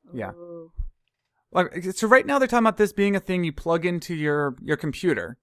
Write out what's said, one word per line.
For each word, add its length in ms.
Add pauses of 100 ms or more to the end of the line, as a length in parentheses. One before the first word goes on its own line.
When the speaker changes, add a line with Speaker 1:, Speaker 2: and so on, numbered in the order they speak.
(140)
Speaker 1:
yeah. 180
Speaker 2:
Ooh. 400 (800)
Speaker 1:
Like, 320 (120)
so 120
right 180
now 140
they're 80
talking 180
about 120
this 160
being 220
a 40
thing 240
you 80
plug 340
into 300
your, 480
your 140
computer 640